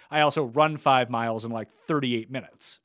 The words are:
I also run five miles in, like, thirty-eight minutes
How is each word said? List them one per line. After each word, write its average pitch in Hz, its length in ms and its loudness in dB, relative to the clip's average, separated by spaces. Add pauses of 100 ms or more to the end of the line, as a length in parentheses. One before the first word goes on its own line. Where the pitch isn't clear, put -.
(100)
I 151 100 0
also 151 240 2
run 151 320 2
five 127 340 2
miles 113 340 -4
in, 117 60 -8
like, 113 200 -8
thirty-eight 123 600 -4
minutes - 540 -12